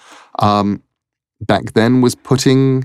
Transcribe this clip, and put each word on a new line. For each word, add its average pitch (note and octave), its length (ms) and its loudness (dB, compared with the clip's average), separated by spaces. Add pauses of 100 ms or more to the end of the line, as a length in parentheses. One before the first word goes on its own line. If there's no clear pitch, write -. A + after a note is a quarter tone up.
(380)
um, G#2 440 -2 (600)
back G#2 320 -4
then A#2+ 260 2
was B2 140 2
putting C3 720 0